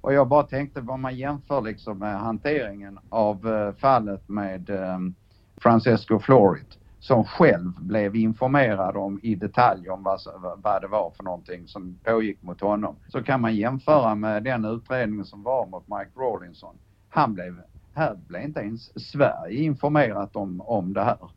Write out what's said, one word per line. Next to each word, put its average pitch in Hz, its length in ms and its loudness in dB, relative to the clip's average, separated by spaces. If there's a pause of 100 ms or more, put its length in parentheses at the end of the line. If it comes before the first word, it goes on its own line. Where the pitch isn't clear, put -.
Och 135 120 0
jag 139 140 6
bara 143 160 6
tänkte, 139 380 -6
vad 131 180 -8
man 131 160 -6
jämför 139 460 -4
liksom 104 380 -8
med 101 200 -4
hanteringen 107 800 -4 (100)
av, 107 380 0
eh, 104 260 0
fallet 107 560 0
med, 98 400 -6
ehm, 92 460 -4 (420)
Francesco 110 640 4
Florit, 101 580 6 (220)
som 117 260 2
själv 92 540 4
blev 101 360 -2
informerad 110 840 2
om 98 260 -6
i 110 120 0
detalj 95 540 0
om 95 140 -8
vad, 95 160 -2 (440)
vad 98 180 0
det 95 60 -12
var 95 300 -2
för 101 60 -16
någonting 87 440 -10
som 90 360 -14
pågick 110 380 0
mot 87 200 -12
honom, 104 340 -2 (120)
så 135 160 -6
kan 135 180 0
man 110 140 2
jämföra 123 600 2
med 107 280 -2
den 120 220 -2
utredningen 113 600 -4
som 101 180 -20
var 123 240 0
mot 92 200 -16
Mike 98 320 -8
Rawlinson. 90 560 -6 (340)
Han - 240 4
blev, 90 280 -10 (320)
här 139 220 0 (120)
blev 90 160 -10
inte 147 160 -8
ens 113 520 -10
Sverige 120 520 0
informerat 135 720 0
om, 95 260 -6
om 98 320 -2
det 95 100 0
här. 113 140 0 (200)